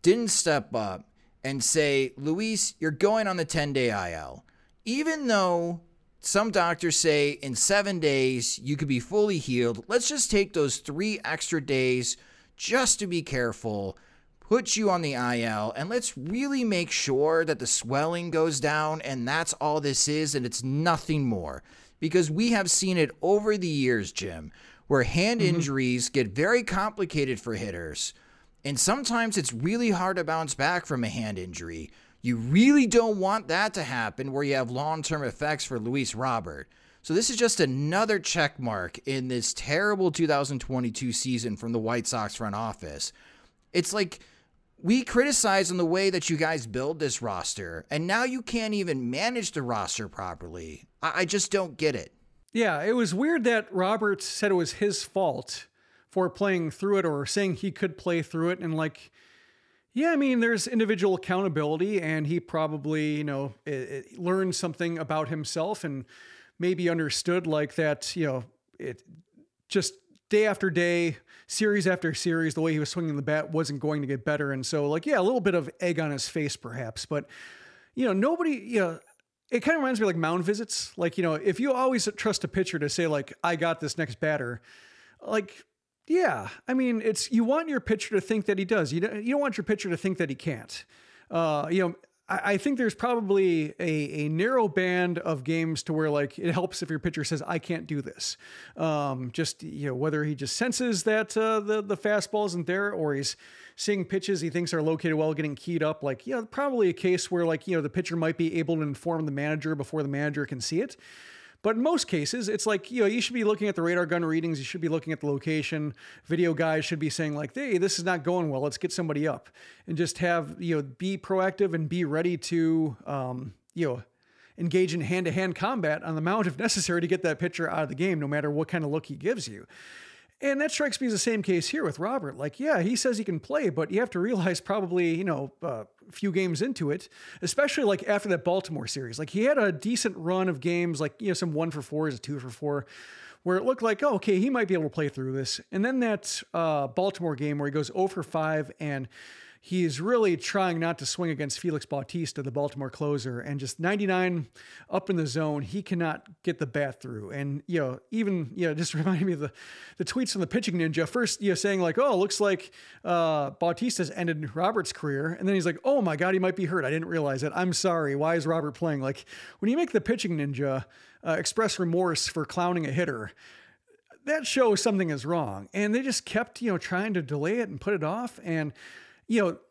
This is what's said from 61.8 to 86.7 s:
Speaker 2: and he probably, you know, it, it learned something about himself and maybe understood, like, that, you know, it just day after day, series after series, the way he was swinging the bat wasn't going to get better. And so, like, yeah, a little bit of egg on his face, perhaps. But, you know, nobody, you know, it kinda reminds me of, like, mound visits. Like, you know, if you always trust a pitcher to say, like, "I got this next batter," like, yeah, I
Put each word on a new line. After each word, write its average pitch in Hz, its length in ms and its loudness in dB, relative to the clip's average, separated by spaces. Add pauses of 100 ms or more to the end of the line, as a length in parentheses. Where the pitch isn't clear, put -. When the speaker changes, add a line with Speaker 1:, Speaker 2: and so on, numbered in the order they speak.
Speaker 2:
and 156 240 -2
he 170 140 0
probably, 151 800 -2
you 151 60 -4
know, 139 300 -4 (120)
it, 156 80 -6
it 131 460 -8
learned 185 360 0
something 170 420 -2
about 156 320 -2
himself 165 540 -4
and 135 220 -6 (520)
maybe 175 320 2
understood, 165 560 0
like, 151 300 0
that, 151 400 0
you 165 100 0
know, 131 180 -2 (360)
it 127 240 -10 (640)
just - 240 0 (360)
day 214 160 6
after 196 240 0
day, 170 480 2 (300)
series 208 400 2
after 175 260 2
series, 165 400 0
the 160 80 -2
way 160 100 2
he 151 80 2
was 147 100 0
swinging 160 280 -2
the 143 40 -2
bat 151 300 0
wasn't 147 280 -2
going 151 220 0
to 135 60 -4
get 135 160 -4
better. 147 300 0
And 131 120 -4
so, 147 240 0
like, 165 160 0
yeah, 285 140 4
a 185 40 4
little 240 180 2
bit 180 140 -2
of 143 140 0 (120)
egg 170 180 0
on 156 120 -2
his 135 180 -4
face, - 260 -2
perhaps. 117 500 -10
But, 147 220 -4 (680)
you 254 100 0
know, 202 80 2
nobody, 311 380 2
you 226 280 -2
know, 165 200 0 (500)
it 240 120 2
kinda 320 160 4
reminds 262 220 2
me 220 60 4
of, - 20 4
like, 175 80 2
mound 165 300 2
visits. 208 520 -2
Like, 170 200 0
you 185 60 2
know, 160 100 2
if 185 260 0
you 269 140 2
always 254 420 2
trust - 300 0
a - 20 -6
pitcher 180 320 -2
to 147 80 0
say, 165 200 0
like, 147 260 -2 (100)
"I 170 140 0
got 165 240 0
this 151 160 -4
next 147 240 -4
batter," 143 400 -2 (600)
like, - 440 -4 (420)
yeah, 208 400 2 (220)
I 254 40 0